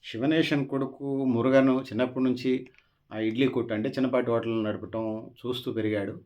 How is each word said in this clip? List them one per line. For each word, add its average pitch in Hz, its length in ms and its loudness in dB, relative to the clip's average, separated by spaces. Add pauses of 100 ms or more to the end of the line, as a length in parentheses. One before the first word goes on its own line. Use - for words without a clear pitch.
(120)
శివనేషన్ 147 560 0
కొడుకు 135 580 -4
మురుగను 131 560 4
చిన్నప్పటి 127 420 -2
నుంచి 127 440 0 (460)
ఆ 107 60 -6
ఇడ్లీ 113 280 2
కొట్టు, 117 260 0
అంటే 107 160 -2
చిన్నపాటి 127 420 0
హోటల్ 113 320 0
నడపటం 110 640 -4
చూస్తూ 123 440 -6
పెరిగాడు. 107 540 -2